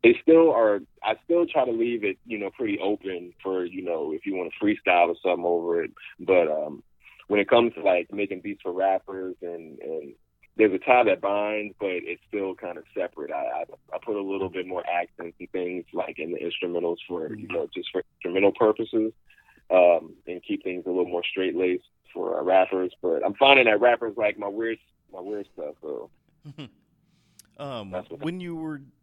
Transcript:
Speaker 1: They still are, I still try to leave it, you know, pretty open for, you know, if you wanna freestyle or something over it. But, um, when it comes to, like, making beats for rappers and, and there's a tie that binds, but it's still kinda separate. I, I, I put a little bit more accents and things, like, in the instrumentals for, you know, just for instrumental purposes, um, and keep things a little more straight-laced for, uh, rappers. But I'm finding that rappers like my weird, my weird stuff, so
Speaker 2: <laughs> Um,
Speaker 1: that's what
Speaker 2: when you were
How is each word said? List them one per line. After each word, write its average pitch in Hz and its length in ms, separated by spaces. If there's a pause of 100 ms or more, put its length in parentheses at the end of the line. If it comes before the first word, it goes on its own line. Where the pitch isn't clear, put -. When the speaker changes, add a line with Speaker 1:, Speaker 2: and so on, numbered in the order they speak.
Speaker 1:
They 120 180
still 165 300
are, 107 300 (220)
I 110 200
still 170 220
try 156 180
to 123 80
leave 117 320
it, 98 220
you 113 120
know, 101 140
pretty 104 280
open 92 640
for, 92 220
you 90 180
know, 80 300
if - 140
you 98 100
wanna 87 160 (100)
freestyle 92 460
or 85 160
something 87 220
over 85 380
it. 76 80 (280)
But, 90 300
um, 76 340 (440)
when 104 120
it 98 80
comes 120 280
to, 82 60
like, 90 300
making 98 300
beats 101 200
for 90 120
rappers 95 680
and, 82 380
and 76 340 (420)
there's 107 180
a 92 60
tie 123 260
that - 160
binds, 104 580
but 98 120
it's 87 360
still 98 260
kinda 85 280 (120)
separate. 78 380
I, 69 300
I, - 20 (300)
I 90 100
put 104 140
a 101 40
little 95 280
bit 90 180
more 90 180
accents 87 540
and 90 120
things, 90 420
like, - 260
in 80 120
the - 80
instrumentals 87 580 (100)
for, 85 260
you 107 140
know, 82 260
just - 200
for 92 100 (120)
instrumental 95 360
purposes, 110 640 (560)
um, 87 460 (120)
and 90 180
keep - 180
things 90 220
a 92 40
little 90 160
more 87 180
straight-laced 90 600 (300)
for, 90 260
uh, 71 40
rappers. 92 480 (100)
But 82 220
I'm 101 120
finding 135 320
that 104 120
rappers 117 380
like 104 200
my 101 120
weird, 113 300 (340)
my 92 80
weird 101 320
stuff, 78 280
so 73 280 (340)
Speaker 2:
<laughs> 143 140 (1000)
Um, 120 340
Speaker 1:
that's 92 180
what - 100
Speaker 2:
when 175 220
you 170 140
were 156 260 (220)